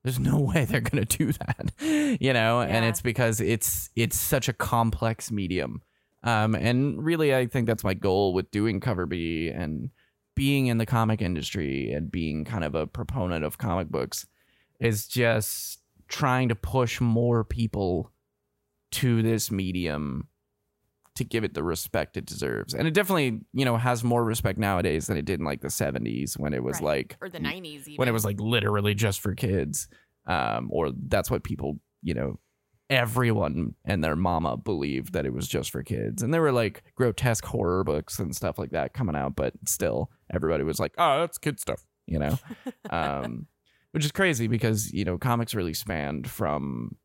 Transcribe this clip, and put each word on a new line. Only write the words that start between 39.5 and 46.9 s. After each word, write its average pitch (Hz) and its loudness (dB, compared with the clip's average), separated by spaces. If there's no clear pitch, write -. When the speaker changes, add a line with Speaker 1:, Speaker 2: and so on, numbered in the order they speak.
Speaker 1:
still 73 0
everybody 80 4
was 80 0
like, 78 -2
"Oh, 156 4
that's 170 -2
kid 139 -4
stuff," - -6
you 80 -2
know? 73 0
Speaker 2:
<laughs> - -12
Speaker 1:
Um, 71 -4
which 156 0
is 147 0
crazy 147 2
because, 110 2
you 95 0
know, 87 0
comics 117 0
really 87 -2
spanned 73 -4
from 69 -4